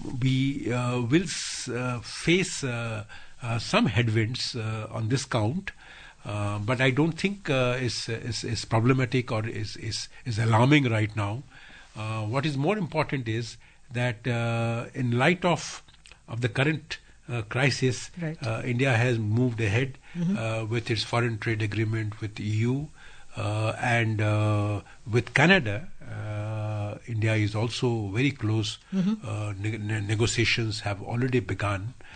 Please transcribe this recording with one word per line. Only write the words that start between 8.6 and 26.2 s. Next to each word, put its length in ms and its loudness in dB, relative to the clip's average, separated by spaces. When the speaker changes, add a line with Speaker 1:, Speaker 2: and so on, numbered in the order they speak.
Speaker 1:
problematic 680 4
or 160 -2
is, 300 -6
is, 320 -8
is 120 -2
alarming 540 6
right 240 0
now. 260 -2
Uh, 280 -6
what 200 0
is 100 0
more 220 2
important 500 -2
is 300 -4
that, 360 -2
uh, 680 0
in 240 0
light 260 4
of, 380 0
of 140 -8
the 80 2
current, 500 0
uh, 120 -4
crisis, 680 0
Speaker 2:
Right. 240 -6
Speaker 1:
uh, 180 -2
India 300 2
has 240 4
moved 420 2
ahead, 380 0
Speaker 2:
Mm-hmm. 200 0
Speaker 1:
uh, 280 -2
with 240 -2
its 140 0
foreign 340 0
trade 240 -2
agreement 600 -2
with 180 -8
E 40 -6
U, 440 2
uh, 440 0
and, 400 2
uh, 640 2
with 260 0
Canada. 520 4
Uh, 1040 -4